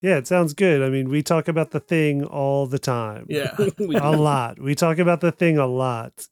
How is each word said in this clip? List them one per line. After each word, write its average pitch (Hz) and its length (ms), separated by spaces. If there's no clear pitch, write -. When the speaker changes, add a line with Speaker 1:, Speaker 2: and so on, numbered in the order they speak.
Speaker 1:
Yeah, 180 160
it 135 100
sounds 175 260
good. 165 280
I 135 80
mean, 131 180
we 147 160
talk 160 240
about 160 240
The 151 80
Thing 147 460
all 139 420
the 135 100
time. 113 520
Speaker 2:
Yeah. 143 280
Speaker 3:
<laughs> - 220
We 208 160
Speaker 1:
A 180 60
Speaker 3:
do. 156 160
Speaker 1:
lot. 139 420
We 139 160
talk 160 220
about 175 240
The 170 100
Thing 160 260
a 135 80
lot 127 680